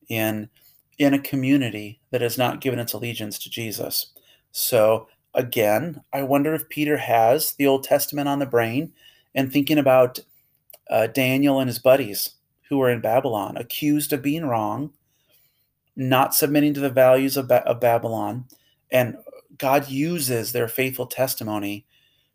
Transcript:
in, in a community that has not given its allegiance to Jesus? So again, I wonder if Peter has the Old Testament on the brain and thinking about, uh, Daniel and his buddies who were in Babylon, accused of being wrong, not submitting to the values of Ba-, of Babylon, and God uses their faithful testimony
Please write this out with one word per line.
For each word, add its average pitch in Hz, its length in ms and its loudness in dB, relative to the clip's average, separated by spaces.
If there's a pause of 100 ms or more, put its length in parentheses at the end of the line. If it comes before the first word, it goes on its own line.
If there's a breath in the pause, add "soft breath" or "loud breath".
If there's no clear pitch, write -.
in, 110 400 -2 (500 soft breath)
in 143 160 4
a 139 60 2
community 131 800 -2 (100)
that 123 100 -2
has 120 160 -2
not 123 240 -2
given 120 200 -2
its 117 140 -8
allegiance 110 440 -8
to - 120 -16
Jesus? - 600 -6 (380 soft breath)
So 110 560 2 (280 soft breath)
again, 123 680 0 (100)
I 139 120 -4
wonder 143 280 0
if 156 160 -6
Peter 147 280 0
has 120 560 2
the 139 160 0
Old 135 160 2
Testament 143 440 -2
on 143 120 -2
the 139 60 -2
brain 120 460 -2 (440 soft breath)
and 135 160 -2
thinking 147 260 2
about, 131 400 4 (720)
uh, 113 160 2
Daniel 135 540 2
and 127 80 -2
his 117 100 -6
buddies 127 540 2 (360)
who 143 100 0
were 127 120 4
in 120 100 0
Babylon, 113 560 0
accused 147 560 -2
of 135 100 -2
being 151 240 -4
wrong, 113 440 -2 (1080)
not 131 360 2
submitting 147 400 2
to 139 60 -6
the 139 100 0
values 131 480 4
of 127 100 -2
Ba-, 123 180 4
of 117 140 0
Babylon, 117 640 0 (460 soft breath)
and 127 260 0 (400)
God 135 320 0
uses 135 640 -2
their 120 160 -2
faithful 127 380 -4
testimony 107 800 -6 (480)